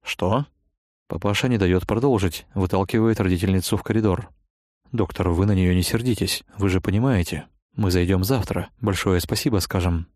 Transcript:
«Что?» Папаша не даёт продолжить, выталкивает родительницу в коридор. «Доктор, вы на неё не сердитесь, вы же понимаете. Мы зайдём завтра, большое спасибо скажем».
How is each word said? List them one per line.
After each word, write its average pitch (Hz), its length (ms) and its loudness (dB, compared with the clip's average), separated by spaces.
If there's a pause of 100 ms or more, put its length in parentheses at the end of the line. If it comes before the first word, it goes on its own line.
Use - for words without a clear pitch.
«Что?» 113 420 -2 (640)
Папаша 101 400 -2
не 120 100 2
даёт 92 260 2
продолжить, 110 680 0
выталкивает 101 640 0
родительницу 92 580 0
в - 60 -4
коридор. 107 480 -2 (640)
«Доктор, 92 380 0
вы 85 160 2
на 107 60 2
неё 92 220 4
не 90 80 4
сердитесь, 113 640 -2 (120)
вы 98 120 0
же 92 120 2
понимаете. 98 680 0 (280)
Мы 101 160 0
зайдём 90 320 2
завтра, 95 460 -2 (120)
большое 95 400 0
спасибо 107 380 -2
скажем». 87 580 -2